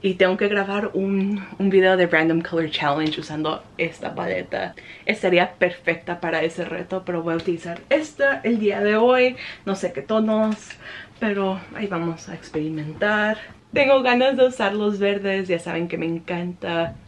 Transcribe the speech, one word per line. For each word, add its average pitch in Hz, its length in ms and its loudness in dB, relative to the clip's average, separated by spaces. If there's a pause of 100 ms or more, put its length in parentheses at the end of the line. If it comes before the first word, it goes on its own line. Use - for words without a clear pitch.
Y 190 120 2
tengo 190 240 4
que 208 100 0
grabar 202 460 -2
un, 196 520 0 (120)
un 196 120 2
video 185 280 6
de 180 100 4
Random 165 340 2
Color 165 300 -2
Challenge 151 480 0
usando 151 420 -6 (160)
esta 170 380 -6
paleta. 180 580 -6 (320)
Estaría 180 500 2
perfecta 175 640 -2
para 165 200 -2
ese 165 220 -4
reto, 170 420 -8
pero 175 160 -4
voy 165 120 -2
a 170 40 0
utilizar 170 520 -6
esta 277 560 0
el 226 140 0
día 202 200 0
de 208 160 2
hoy. 247 400 4 (300)
No 196 100 -2
sé 185 160 -4
qué - 100 -8
tonos, 220 540 2 (640)
pero 196 400 -2 (160)
ahí 208 120 -6
vamos 170 420 -6
a 175 60 -12
experimentar. 165 1040 -2 (360)
Tengo 269 280 6
ganas 254 360 4
de 254 100 8
usar 214 260 0
los 208 260 0
verdes, 196 500 0
ya 170 100 2
saben 170 300 -4
que 170 80 -6
me 165 80 -4
encanta 170 920 -4 (120)